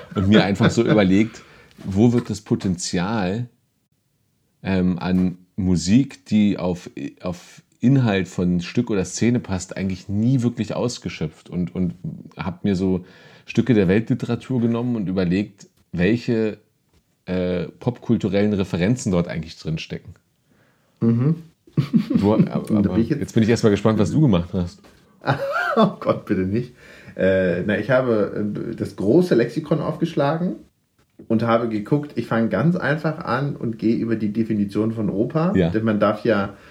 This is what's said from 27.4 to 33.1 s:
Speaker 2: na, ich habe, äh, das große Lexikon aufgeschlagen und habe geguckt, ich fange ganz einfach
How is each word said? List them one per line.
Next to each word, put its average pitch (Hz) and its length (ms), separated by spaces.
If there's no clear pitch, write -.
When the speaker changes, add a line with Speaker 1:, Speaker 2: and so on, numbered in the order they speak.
Speaker 2:
na, 101 160
ich - 100
habe, 110 560
äh, 110 60
das 101 220
große 139 380
Lexikon 147 440
aufgeschlagen 165 760
und 113 140
habe 117 260
geguckt, 110 460
ich 117 120
fange 113 220
ganz 143 260
einfach 156 440